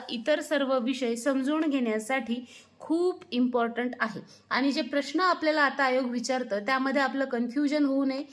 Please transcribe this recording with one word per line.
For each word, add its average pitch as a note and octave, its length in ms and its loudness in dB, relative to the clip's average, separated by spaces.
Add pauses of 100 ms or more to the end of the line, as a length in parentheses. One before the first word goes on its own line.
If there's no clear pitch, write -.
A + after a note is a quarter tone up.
इतर D4 320 0
सर्व C#4 380 0
विषय A#3+ 360 -2
समजून C4+ 460 0
घेण्यासाठी B3 840 -2 (340)
खूप F4 520 0
इम्पॉर्टंट B3 680 0
आहे. A3 220 -4 (280)
आणि B3+ 220 2
जे D4+ 100 0
प्रश्न C#4 380 -2
आपल्याला D#4 420 2
आता C4+ 220 2
आयोग B3+ 260 2
विचारतं A#3+ 500 -2
त्यामध्ये C4 420 0
आपलं C4+ 240 0
कन्फ्युजन C4+ 600 0
होऊ C4+ 200 2
नये, C4+ 280 -2